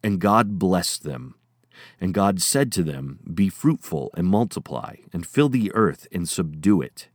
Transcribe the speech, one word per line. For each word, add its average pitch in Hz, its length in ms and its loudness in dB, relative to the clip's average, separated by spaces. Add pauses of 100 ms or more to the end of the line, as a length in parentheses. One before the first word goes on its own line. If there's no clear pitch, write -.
And 101 160 0
God 104 400 2
blessed 92 440 0
them. 64 320 -12 (640)
And 92 140 -2
God 98 280 2
said 139 320 2
to 90 100 0
them, 69 360 -6 (140)
'Be 98 160 2
fruitful - 640 -2
and 87 140 0
multiply, 98 720 -2 (160)
and 85 120 -6
fill 143 240 2
the 117 240 0
earth 104 380 2
and 87 180 -4
subdue 80 520 2
it - 340 -12